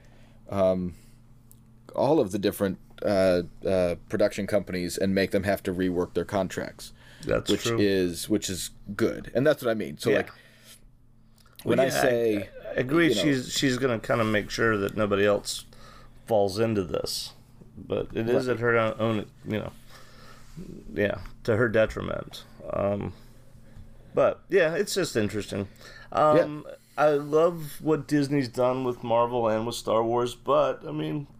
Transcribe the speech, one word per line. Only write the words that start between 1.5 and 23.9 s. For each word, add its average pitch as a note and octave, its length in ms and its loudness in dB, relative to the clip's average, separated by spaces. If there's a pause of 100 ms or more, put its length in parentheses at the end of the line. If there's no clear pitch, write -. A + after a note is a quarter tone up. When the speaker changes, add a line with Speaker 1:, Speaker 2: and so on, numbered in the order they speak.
Speaker 1:
all D3 240 4
of G2+ 120 2
the G#2 80 -4
different, G2 400 0 (260)
uh, F#2+ 380 4 (220)
uh, F2+ 300 2 (140)
production G#2 380 0
companies F2+ 500 -2
and G2 180 0
make F#2+ 160 2
them G2 120 0
have G2 200 0
to F#2+ 100 -2
rework F2 420 0
their E2+ 100 -2
contracts. - 680 -4 (340)
Speaker 2:
That's - 240 -2
Speaker 1:
which G2+ 140 0
Speaker 2:
true. A#2 160 0
Speaker 1:
is, F#2+ 500 0
which G#2 200 0
is F2+ 220 -8 (240)
good. - 380 -2
And C3 140 0
that's C#3+ 160 0
what A#2 80 0
I - 20 0
mean. E2+ 240 -6
So, - 120 -2
Speaker 2:
Yeah. C#3 80 4
Speaker 1:
like, - 120 -4 (1300)
when A#2 160 2
Speaker 2:
Well, C3+ 80 4
Speaker 1:
I - 20 0
Speaker 2:
yeah, C#3 120 0
Speaker 1:
say, A#2 360 2
Speaker 2:
I, - 320 -10
I - 60 -10
agree. C#3+ 340 2
Speaker 1:
you A2 60 2
know, G2+ 60 0
Speaker 2:
She's, C3+ 320 0
she's B2+ 240 2
gonna B2 220 0
kinda A#2+ 240 0
make G#2 280 0
sure A2+ 260 2
that G2 180 -2
nobody G2+ 300 2
else - 400 0 (640)
falls G2+ 320 2
into A2+ 240 2
this. - 500 -6 (440)
But - 360 -4
it A2+ 160 -2
is B2+ 180 2
Speaker 1:
Right. B2 60 0
Speaker 2:
at A2 60 -2
her A#2 180 2
own, A2 220 0
own, A2 260 0 (220)
you G#2+ 120 -2
know, E2+ 120 -8 (1200)
yeah, G2+ 260 0 (240)
to A2+ 140 2
her A#2+ 100 4
detriment. G#2+ 760 -2 (280)
Um, G2 420 -2 (1000)